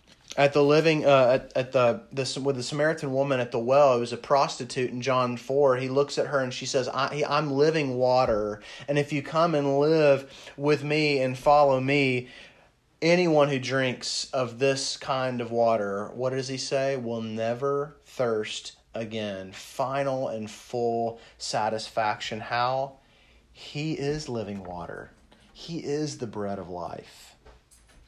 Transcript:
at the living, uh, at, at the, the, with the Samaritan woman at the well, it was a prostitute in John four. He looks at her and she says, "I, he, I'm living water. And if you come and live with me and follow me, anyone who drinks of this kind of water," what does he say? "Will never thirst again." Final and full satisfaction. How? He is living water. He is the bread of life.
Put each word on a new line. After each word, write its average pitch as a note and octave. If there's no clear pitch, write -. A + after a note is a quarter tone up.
at C#3
the D3
living, D#3
uh, C3
at, -
at B2+
the, A#2+
the, C3+
with C3+
the B2
Samaritan D3+
woman C3+
at A#2+
the B2
well, C3
it -
was A#2+
a A2+
prostitute C#3
in B2
John B2
four. C3+
He C3
looks C#3
at C#3
her C#3
and B2+
she -
says, B2+
"I, C3+
he, D3
I'm D3
living C#3+
water. A#2+
And D3
if C#3+
you D3
come E3
and C#3
live D3
with C#3+
me D3
and B2+
follow C#3+
me, C3
anyone D#3+
who C#3
drinks B2
of B2
this C3+
kind C3
of A#2
water," G#2
what B2+
does C3
he C3+
say? C3+
"Will A#2
never A#2+
thirst -
again." G#2
Final C3+
and A2
full A#2
satisfaction. A2
How? B2+
He D#3
is C#3+
living G2+
water. F2
He -
is C#3+
the B2
bread G2+
of F2
life. -